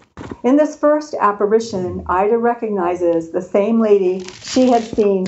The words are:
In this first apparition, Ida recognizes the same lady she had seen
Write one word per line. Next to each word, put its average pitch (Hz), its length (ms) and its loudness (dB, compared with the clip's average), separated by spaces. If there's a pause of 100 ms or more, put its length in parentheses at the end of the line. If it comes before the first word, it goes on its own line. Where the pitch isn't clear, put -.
(440)
In 262 140 4
this 294 180 2
first 302 400 0
apparition, 202 920 -2
Ida 208 320 0
recognizes 180 920 -2
the 180 100 -4
same 208 380 0
lady 190 440 2 (200)
she 254 260 2
had 233 140 2
seen 202 440 0